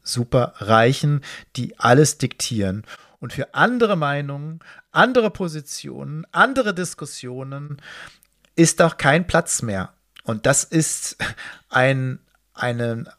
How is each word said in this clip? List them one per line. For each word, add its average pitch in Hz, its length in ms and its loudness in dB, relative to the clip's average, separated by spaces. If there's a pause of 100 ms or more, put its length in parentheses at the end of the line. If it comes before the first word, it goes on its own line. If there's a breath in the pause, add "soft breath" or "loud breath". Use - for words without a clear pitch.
Superreichen, 123 1160 2 (340 loud breath)
die - 240 -10
alles 135 380 6
diktieren. 107 640 -4 (360 loud breath)
Und 113 140 -12
für - 220 -8
andere 208 400 2
Meinungen, 143 640 -4 (320 loud breath)
andere 226 400 4
Positionen, 147 1000 -10
andere 233 420 2
Diskussionen 139 1080 -10 (720 loud breath)
ist 165 240 4
doch 165 180 4
kein 156 280 2
Platz - 360 0
mehr. 98 320 -6 (300)
Und 110 220 -6
das 135 180 2
ist - 540 -4 (520 loud breath)
ein, 131 500 0 (340)
eine, 120 520 -4 (140)